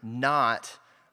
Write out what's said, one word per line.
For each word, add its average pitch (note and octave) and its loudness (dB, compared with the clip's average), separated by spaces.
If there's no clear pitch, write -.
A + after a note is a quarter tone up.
not B2 0